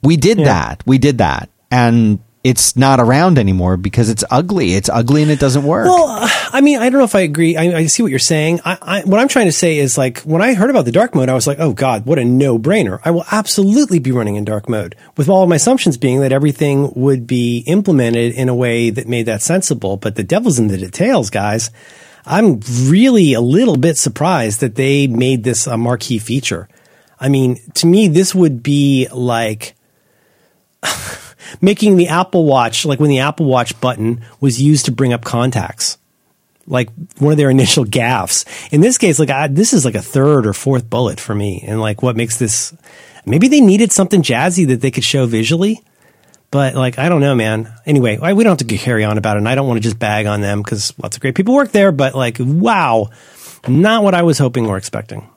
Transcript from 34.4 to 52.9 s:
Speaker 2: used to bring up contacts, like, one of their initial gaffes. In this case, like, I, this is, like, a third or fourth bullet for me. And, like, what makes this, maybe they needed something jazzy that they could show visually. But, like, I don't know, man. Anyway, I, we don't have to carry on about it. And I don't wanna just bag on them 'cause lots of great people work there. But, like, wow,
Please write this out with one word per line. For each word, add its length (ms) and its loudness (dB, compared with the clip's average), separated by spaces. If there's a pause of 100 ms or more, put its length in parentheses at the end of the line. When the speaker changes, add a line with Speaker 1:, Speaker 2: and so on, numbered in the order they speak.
Speaker 2:
used 240 2
to 60 -4
bring 220 0
up 100 -6
contacts, 760 -4 (680)
like, 240 -4 (300)
one 120 2
of 60 2
their 120 2
initial 360 2
gaffes. 600 -2 (280)
In 80 4
this 160 2
case, 220 2
like, 100 2
I, 180 -2
this 260 0
is, 120 2
like, 100 -2
a 60 -4
third 440 2
or 80 0
fourth 360 -2
bullet 300 -2
for 140 -8
me. 320 -6
And, 140 -6
like, 240 -4
what 140 0
makes 200 -4
this, 360 -4 (520)
maybe 220 2
they 140 4
needed 300 4
something 300 2
jazzy 460 0
that 140 0
they 100 -2
could 140 -6
show 200 0
visually. 560 -2 (680)
But, 240 0
like, 220 -2
I 120 -2
don't 120 2
know, 140 2
man. 360 -2 (140)
Anyway, 360 2
I, 120 0
we 100 2
don't 160 2
have 80 -4
to 100 -4
carry 260 0
on 140 -2
about 180 -2
it. 40 0
And 100 0
I 60 0
don't 120 -2
wanna 140 -2
just 180 -4
bag 280 -2
on 140 -2
them 220 -4
'cause 380 -8
lots 160 -10
of 40 -18
great 140 -4
people 180 0
work 200 0
there. 180 4
But, 240 -2
like, 240 -4
wow, 680 0 (580)